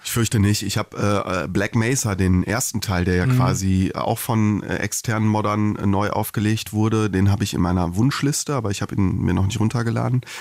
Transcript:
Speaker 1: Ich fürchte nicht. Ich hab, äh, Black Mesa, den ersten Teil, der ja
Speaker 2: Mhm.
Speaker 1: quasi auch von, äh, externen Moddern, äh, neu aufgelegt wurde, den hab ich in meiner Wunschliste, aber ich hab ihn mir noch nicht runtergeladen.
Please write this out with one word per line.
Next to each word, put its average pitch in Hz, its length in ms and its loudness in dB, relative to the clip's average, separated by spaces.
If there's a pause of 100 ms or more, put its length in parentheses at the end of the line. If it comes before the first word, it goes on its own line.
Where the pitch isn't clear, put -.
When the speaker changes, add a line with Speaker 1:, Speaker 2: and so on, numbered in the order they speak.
Speaker 1:
Ich - 80 -8
fürchte 117 280 0
nicht. 104 240 2
Ich 98 160 -4
hab, - 160 -8
äh, 95 520 -2
Black 98 280 -2
Mesa, 117 400 0
den 90 280 4
ersten 113 380 -2
Teil, 90 240 0
der 90 100 2
ja 90 120 2
Speaker 2:
Mhm. 127 100 2
Speaker 1:
quasi 95 560 2
auch 110 240 -2
von, 107 460 0
äh, - 140 -4
externen 110 500 -2
Moddern, 107 480 0
äh, - 100 -6
neu 98 240 2
aufgelegt 107 640 -2
wurde, 107 380 0
den 98 200 4
hab 101 120 0
ich 95 100 -2
in - 80 0
meiner 87 340 0
Wunschliste, 139 600 0
aber 107 160 -4
ich - 100 -4
hab 104 100 -6
ihn 92 300 0
mir 90 140 2
noch 95 100 2
nicht 95 140 -2
runtergeladen. 117 600 0 (200)